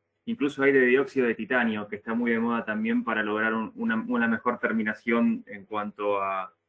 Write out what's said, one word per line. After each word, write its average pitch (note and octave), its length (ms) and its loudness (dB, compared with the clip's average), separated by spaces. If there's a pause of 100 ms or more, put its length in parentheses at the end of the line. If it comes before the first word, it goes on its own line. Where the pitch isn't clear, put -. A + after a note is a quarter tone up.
(260)
Incluso C3+ 380 -2
hay C#3 100 6
de B2+ 140 6
dióxido C3 400 4
de A2 80 0
titanio, A2 520 0
que G#2 100 -8
está A2+ 160 -8
muy A#2+ 180 0
de A2+ 80 2
moda A#2 260 -2
también A2+ 380 -2
para A2 200 -2
lograr G#2+ 300 0
un, A2 220 -4
una, A2+ 200 -2 (120)
una A#2+ 200 0
mejor A#2 320 -2
terminación A2+ 880 0
en G2+ 200 -16
cuanto G#2 560 -4
a, F#2+ 320 -6 (160)